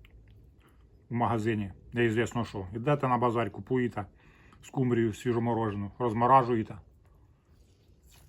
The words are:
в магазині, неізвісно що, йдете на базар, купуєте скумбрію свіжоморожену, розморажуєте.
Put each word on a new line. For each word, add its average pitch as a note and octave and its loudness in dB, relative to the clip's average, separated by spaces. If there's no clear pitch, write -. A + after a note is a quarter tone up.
в A#2+ -6
магазині, A2 0
неізвісно A#2 0
що, F#2 -10
йдете C#3 0
на B2 2
базар, A#2+ 0
купуєте A2+ -4
скумбрію A#2 0
свіжоморожену, A2+ -2
розморажуєте. A#2+ 4